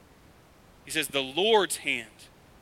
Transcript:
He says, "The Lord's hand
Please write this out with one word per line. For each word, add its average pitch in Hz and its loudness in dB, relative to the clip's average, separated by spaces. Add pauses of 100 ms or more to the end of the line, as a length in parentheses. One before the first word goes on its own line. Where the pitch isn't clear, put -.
(840)
He 143 -14
says, 156 -2
"The 139 -2
Lord's 180 2
hand 120 -8 (340)